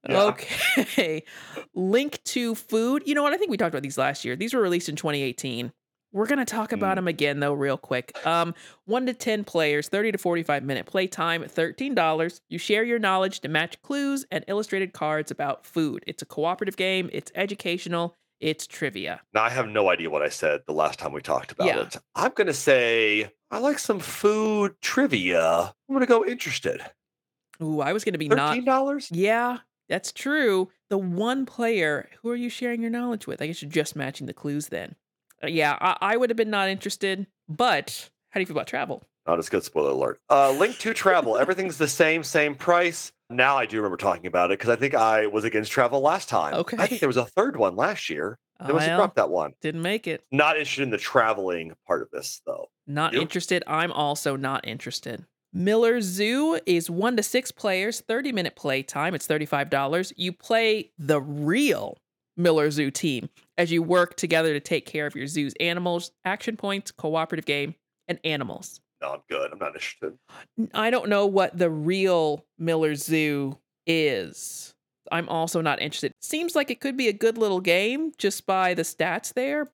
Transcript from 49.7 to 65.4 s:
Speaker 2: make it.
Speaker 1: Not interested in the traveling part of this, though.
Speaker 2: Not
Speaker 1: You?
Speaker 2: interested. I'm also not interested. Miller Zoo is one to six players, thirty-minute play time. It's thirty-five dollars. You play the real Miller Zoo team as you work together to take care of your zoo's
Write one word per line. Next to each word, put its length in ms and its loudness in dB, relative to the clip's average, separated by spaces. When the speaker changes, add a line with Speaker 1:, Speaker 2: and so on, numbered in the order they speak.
Speaker 2:
make 240 -2
it. 260 -6
Speaker 1:
Not 260 4
interested 260 -2
in 80 -2
the 80 0
traveling 760 2
part 160 0
of 80 -14
this, 340 -10
though. 240 -8
Speaker 2:
Not 280 -2
Speaker 1:
You? 80 2
Speaker 2:
interested. 440 -2
I'm 260 -2
also 440 0
not 320 -4
interested. 580 -10
Miller 500 4
Zoo 640 0
is 220 2
one 280 0
to 60 2
six 280 -2
players, 500 -2
thirty-minute 540 -2
play 280 -2
time. 320 -2
It's 100 -6
thirty-five 460 0
dollars. 460 0
You 160 -4
play 640 0
the 200 2
real 760 0
Miller 320 6
Zoo 220 0
team 380 -2
as 140 2
you 100 4
work 360 2
together 360 2
to 60 0
take 260 -2
care 220 -4
of 80 -8
your 100 -6
zoo's 340 -4